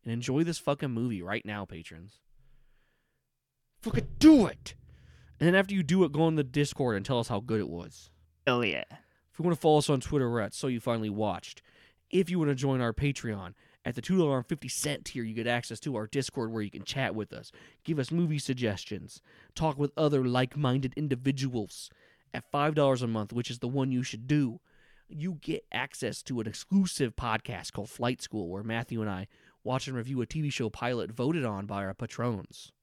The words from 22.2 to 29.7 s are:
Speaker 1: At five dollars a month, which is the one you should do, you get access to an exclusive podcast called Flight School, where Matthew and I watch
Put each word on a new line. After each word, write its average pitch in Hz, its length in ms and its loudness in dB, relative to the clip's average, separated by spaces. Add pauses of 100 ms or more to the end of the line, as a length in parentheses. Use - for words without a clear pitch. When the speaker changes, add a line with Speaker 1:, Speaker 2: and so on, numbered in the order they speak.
Speaker 1:
At 123 180 -8
five 147 240 2
dollars 135 260 4
a 123 60 0
month, 110 260 -2
which 120 180 -2
is 120 80 -10
the 123 80 -4
one 135 240 0
you 123 120 0
should 123 240 -8
do, 135 320 2 (500)
you 165 320 -6
get - 300 -6
access 120 520 -6
to 123 160 -4
an 110 80 -4
exclusive 151 680 0
podcast 113 560 -6
called 104 160 -8
Flight 127 320 -2
School, 98 280 -6
where 95 140 -8
Matthew 113 380 -4
and 107 80 -2
I 95 180 -6 (360)
watch 123 240 -2